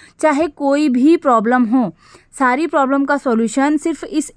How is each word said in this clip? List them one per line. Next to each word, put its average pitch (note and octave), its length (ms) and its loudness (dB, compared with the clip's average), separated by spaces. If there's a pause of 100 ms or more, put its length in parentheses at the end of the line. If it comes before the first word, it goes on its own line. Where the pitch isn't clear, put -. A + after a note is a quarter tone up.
(200)
चाहे D#4 280 0
कोई C#4+ 400 0
भी C4 300 4
प्रॉब्लम B3 480 2
हो, A3+ 240 0 (440)
सारी C4+ 320 0
प्रॉब्लम C#4 380 0
का D4 140 0
सॉल्यूशन C4 600 0
सिर्फ E4 260 -6
इस - 320 -6